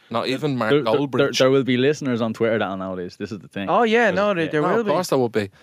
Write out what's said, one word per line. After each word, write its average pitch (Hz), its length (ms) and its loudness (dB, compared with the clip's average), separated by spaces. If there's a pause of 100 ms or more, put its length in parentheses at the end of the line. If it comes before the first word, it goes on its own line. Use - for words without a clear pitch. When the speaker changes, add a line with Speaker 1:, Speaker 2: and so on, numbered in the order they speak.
Speaker 1:
Not 113 180 -4
even 131 300 -2
Mark 110 140 0
Speaker 2:
There, 143 100 4
there, 117 120 2
Speaker 1:
Goldbridge. 139 240 0
Speaker 2:
there, 135 160 2
there 131 180 4
will 135 140 4
be 127 120 0
listeners 131 440 0
on 113 120 -2
Twitter 113 240 0
that'll 98 200 -2
know 95 180 -6
this. 92 220 -10
This - 140 -10
is 104 80 -10
the - 100 -20
thing. 98 200 -8
Speaker 3:
Oh, 196 140 2
yeah, 226 260 2
no, 196 200 0
Speaker 2:
Yeah. 208 40 0
Speaker 3:
there, 165 140 -2
there 151 140 -2
Speaker 1:
No, 170 80 0
Speaker 3:
will 214 100 0
Speaker 1:
of 233 80 -4
Speaker 3:
be. 196 40 0
Speaker 1:
course 180 180 -2
there 139 100 2
will 123 100 2
be. 104 200 -2 (140)